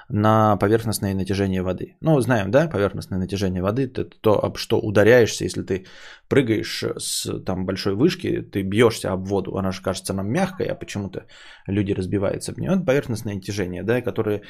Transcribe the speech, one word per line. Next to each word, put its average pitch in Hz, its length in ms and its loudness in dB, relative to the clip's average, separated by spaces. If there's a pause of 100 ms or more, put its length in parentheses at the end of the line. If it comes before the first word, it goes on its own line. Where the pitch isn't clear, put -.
на 107 480 4
поверхностное 104 560 0
натяжение 95 480 0
воды. - 400 -6
Ну, 151 200 4
знаем, 107 300 0
да, 160 180 4
поверхностное 98 500 -2
натяжение 92 420 -2
воды, 117 260 0
это - 180 -6 (160)
то, 107 240 4
об - 120 -6
что - 220 0
ударяешься, 107 640 4
если 95 200 -4
ты 92 220 -4 (440)
прыгаешь 113 540 0 (140)
с, - 480 -6
там, 92 200 -4
большой 95 300 -2
вышки, 117 460 0
ты 101 220 -6
бьешься 101 480 2
об 95 160 -4
воду, 98 300 -2
она 95 140 -2
же 92 100 -8
кажется - 320 -4
нам 98 180 -4
мягкой, 185 360 -2
а - 80 -4
почему-то - 500 -10 (420)
люди 98 240 0
разбиваются 95 600 -2
об 98 60 -10
нее. 170 140 -2
Это 180 140 0
поверхностное 117 500 -2
натяжение, 92 480 -6
да, 120 180 0
которое 104 480 -2